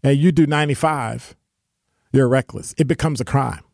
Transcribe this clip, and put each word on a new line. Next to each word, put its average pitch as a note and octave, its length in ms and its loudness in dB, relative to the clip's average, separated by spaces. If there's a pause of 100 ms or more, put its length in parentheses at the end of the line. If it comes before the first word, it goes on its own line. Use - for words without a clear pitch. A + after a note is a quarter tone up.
and C#3 160 4
you E3+ 120 4
do D#3 160 4
ninety-five, D3 880 -2 (760)
you're C3 160 4
reckless. B2+ 480 -4
It D3+ 100 2
becomes D3+ 340 -2
a A#2+ 40 -4
crime. B2+ 480 -4